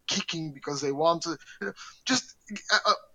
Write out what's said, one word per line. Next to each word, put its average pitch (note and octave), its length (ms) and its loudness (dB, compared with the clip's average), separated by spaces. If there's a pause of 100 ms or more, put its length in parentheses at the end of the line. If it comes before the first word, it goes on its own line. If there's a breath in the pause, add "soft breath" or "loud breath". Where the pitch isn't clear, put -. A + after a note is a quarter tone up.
kicking D#3+ 460 -4
because C#3+ 300 -6
they C#3 100 2
want D#3 300 4
to. D#3+ 160 -4 (240 loud breath)
You G3 60 -4
know, F#3+ 40 -4 (320 loud breath)
just - 300 0 (360)
I, G#3 80 6 (360)